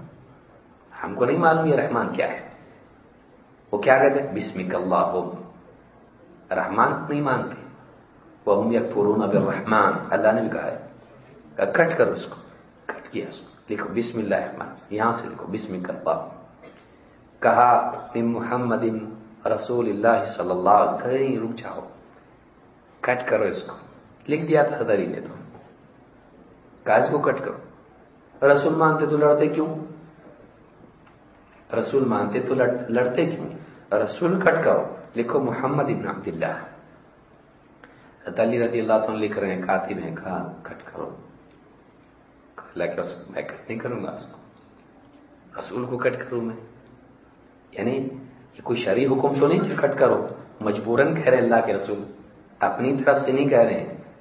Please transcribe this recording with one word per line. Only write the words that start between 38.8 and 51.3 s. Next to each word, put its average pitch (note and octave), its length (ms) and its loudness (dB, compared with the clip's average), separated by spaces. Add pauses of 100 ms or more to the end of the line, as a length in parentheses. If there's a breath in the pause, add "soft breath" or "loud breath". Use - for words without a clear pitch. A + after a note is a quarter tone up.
عنہ A2 240 0
لکھ G#2 220 -2
رہے F#2+ 160 -2
ہیں، F2+ 60 -4
کاتب F#2+ 420 -2
ہیں، D#2+ 120 -8
کہا، F2+ 360 -8 (120)
"کٹ - 220 -16
کرو۔" E2+ 240 -12 (1500)
اللہ - 260 -8
کے E2+ 180 -4
رسول، - 280 -10
"میں - 120 -6
کٹ - 280 -14
نہیں A2+ 100 -6
کروں A#2+ 240 -6
گا E2+ 80 -8
اس - 200 -14
کو، - 60 -20 (1200)
رسول B2 260 -8
کو B2 120 -6
کٹ B2 220 0
کروں A#2+ 220 -6
میں؟" A2+ 140 -6 (1160)
یعنی A2+ 240 -4 (580)
یہ - 100 -20
کوئی A#2 160 -2
شرعی A2 260 2
حکم C3+ 340 2
تو C#3+ 80 6
نہیں F3 120 4
کہ - 160 -2
کٹ - 240 0
کرو، A#2 280 4 (340)
مجبوراً A2 540 2
کہہ D#3+ 80 -2
رہے B2+ 140 6